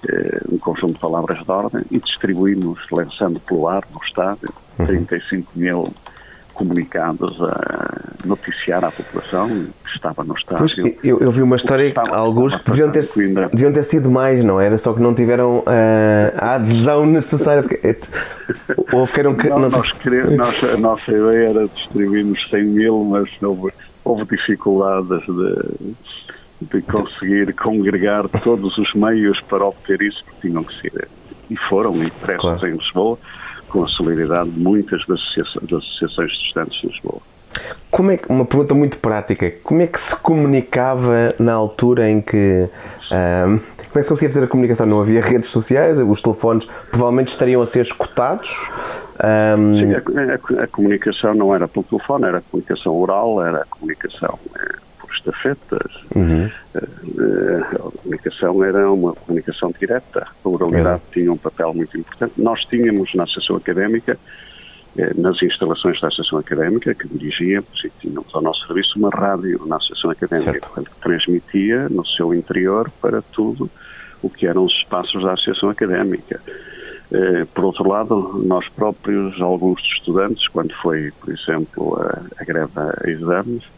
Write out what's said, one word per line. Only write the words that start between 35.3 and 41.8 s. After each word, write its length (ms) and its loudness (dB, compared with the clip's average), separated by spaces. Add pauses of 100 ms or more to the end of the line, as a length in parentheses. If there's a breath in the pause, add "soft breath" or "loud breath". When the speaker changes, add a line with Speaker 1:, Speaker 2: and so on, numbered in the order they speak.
Speaker 1:
das 200 -4
associações 480 -4
de 160 -6
estudantes 360 -6
de 60 -6
Lisboa. 340 -10 (680 loud breath)
Speaker 2:
Como 220 4
é 60 2
que, 120 -8
uma 140 4
pergunta 300 2
muito 240 4
prática: 520 0 (140)
como 180 4
é 60 4
que 100 -6
se 260 -6
comunicava 1160 2
na 140 4
altura 560 4